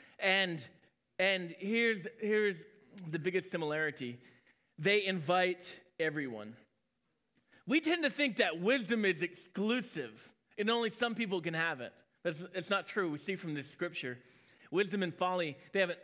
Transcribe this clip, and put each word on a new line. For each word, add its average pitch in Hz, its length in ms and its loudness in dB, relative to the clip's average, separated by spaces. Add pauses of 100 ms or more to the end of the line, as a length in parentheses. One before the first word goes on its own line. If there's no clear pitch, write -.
(200)
And, 185 460 2 (540)
and 185 380 2
here's, 220 500 2 (120)
here's 208 440 2 (460)
the 160 100 -2
biggest 180 320 -2
similarity. 151 680 -2 (600)
They 196 260 2
invite 180 720 0 (200)
everyone. 131 560 -4 (1120)
We 285 140 2
tend 330 220 2
to 277 60 2
think 269 280 0
that 170 220 2
wisdom 220 460 2
is 175 160 2
exclusive 180 1080 -4 (280)
and 208 120 2
only 233 200 2
some 233 240 0
people 190 280 0
can 165 120 -2
have 160 280 -2
it. 117 120 -10 (300)
That's, 165 180 -2 (120)
it's 185 160 -6
not 196 180 0
true. 180 240 0
We 147 60 -4
see 190 180 -2
from 170 180 -6
this 139 160 -6
scripture. 143 480 -6 (540)
Wisdom 190 320 2
and 170 100 0
folly, 180 440 0 (160)
they 196 80 4
have 180 80 4
an 170 140 -4